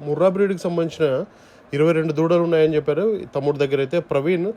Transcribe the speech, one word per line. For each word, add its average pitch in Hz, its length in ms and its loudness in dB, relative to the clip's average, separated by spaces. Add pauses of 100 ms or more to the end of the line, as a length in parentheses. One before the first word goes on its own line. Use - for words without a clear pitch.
ముర్రా 151 220 2
బ్రీడ్కి 190 300 0
సంబంధించిన 165 640 -2 (500)
ఇరవై 156 180 4
రెండు 160 200 0
దూడలు 165 280 2
ఉన్నాయని 160 340 2
చెప్పారు. 170 460 0 (140)
తమ్ముడు 143 240 -2
దగ్గర 139 200 0
అయితే, 139 220 -2
ప్రవీణ్ 165 560 -2